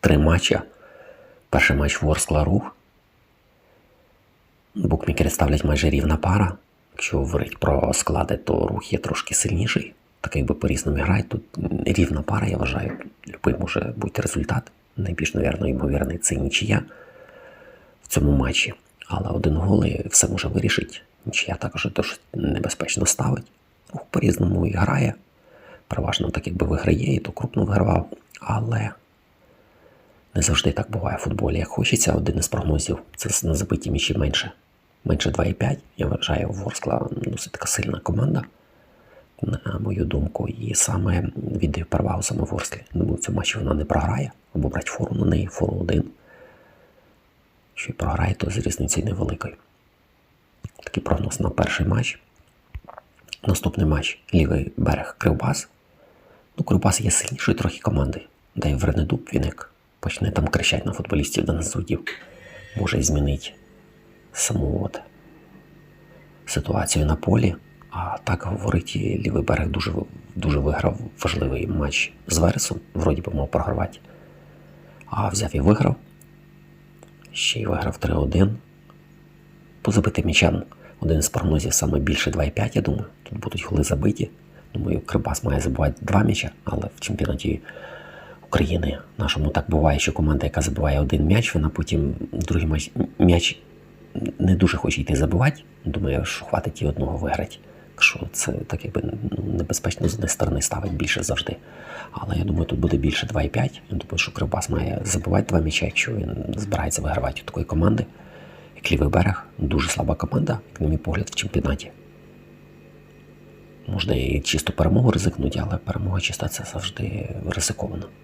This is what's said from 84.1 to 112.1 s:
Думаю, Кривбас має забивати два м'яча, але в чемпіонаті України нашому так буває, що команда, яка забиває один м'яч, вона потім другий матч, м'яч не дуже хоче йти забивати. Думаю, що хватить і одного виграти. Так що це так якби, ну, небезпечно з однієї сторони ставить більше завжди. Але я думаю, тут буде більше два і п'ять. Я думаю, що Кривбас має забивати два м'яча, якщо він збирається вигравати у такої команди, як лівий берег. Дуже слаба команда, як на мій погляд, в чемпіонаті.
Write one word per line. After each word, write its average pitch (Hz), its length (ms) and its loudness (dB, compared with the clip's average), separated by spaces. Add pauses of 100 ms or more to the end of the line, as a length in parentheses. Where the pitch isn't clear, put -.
Думаю, - 260 0
Кривбас - 440 -2
має 69 160 0
забивати 67 400 0
два 98 220 2
м'яча, - 280 0 (140)
але - 320 -4
в - 40 -18
чемпіонаті - 600 -2 (840)
України 76 520 0 (200)
нашому 76 320 0
так - 180 0
буває, 76 300 4
що - 140 0
команда, 76 340 2
яка 73 140 0
забиває 71 400 0
один 73 240 2
м'яч, 104 300 4
вона 78 140 2
потім 73 460 -2 (180)
другий 80 340 0
матч, 76 240 -2 (280)
м'яч 87 400 6 (800)
не 92 180 4
дуже 87 200 4
хоче - 240 -2
йти 73 160 0
забивати. 87 460 2 (220)
Думаю, 67 400 -2
що - 200 -8
хватить - 380 -4
і - 40 0
одного 69 300 -2
виграти. - 400 -4 (380)
Так - 80 -2
що - 180 0 (120)
це - 200 -4
так - 320 -6
якби, - 180 -2 (280)
ну, - 220 -2
небезпечно - 560 -2
з - 60 0
однієї 104 140 -2
сторони - 340 0
ставить - 300 -4
більше - 300 -2
завжди. - 340 -4 (560)
Але - 240 -4
я - 80 0
думаю, 82 200 2
тут - 140 -2
буде - 180 4
більше 71 300 0
два - 160 0
і - 60 0
п'ять. - 420 -2
Я - 60 -2
думаю, - 220 -4
що - 140 -2
Кривбас - 380 -2
має - 340 -2
забивати - 440 2
два 85 120 4
м'яча, - 260 0
якщо - 260 -2
він - 440 -4
збирається 98 460 -2
вигравати 73 400 -2
у - 40 -14
такої 80 200 -4
команди, 82 400 2 (720)
як - 160 -2
лівий 71 160 4
берег. 90 380 2 (120)
Дуже 73 300 0
слаба 78 260 0
команда, - 440 0 (140)
як - 80 -10
на 78 80 2
мій 78 80 2
погляд, - 340 -2
в - 40 -14
чемпіонаті. - 560 -2 (2000)